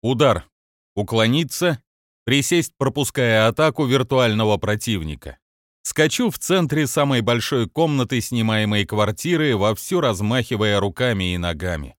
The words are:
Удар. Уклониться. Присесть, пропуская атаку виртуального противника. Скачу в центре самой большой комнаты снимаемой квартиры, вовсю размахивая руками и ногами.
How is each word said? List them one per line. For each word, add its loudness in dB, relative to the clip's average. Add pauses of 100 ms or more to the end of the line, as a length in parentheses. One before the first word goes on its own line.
Удар. 2 (480)
Уклониться. 0 (420)
Присесть, 0
пропуская 2
атаку 2
виртуального 2
противника. -4 (420)
Скачу 0
в -10
центре 0
самой 0
большой 0
комнаты -2
снимаемой 0
квартиры, 0
вовсю 0
размахивая 0
руками -2
и -2
ногами. -6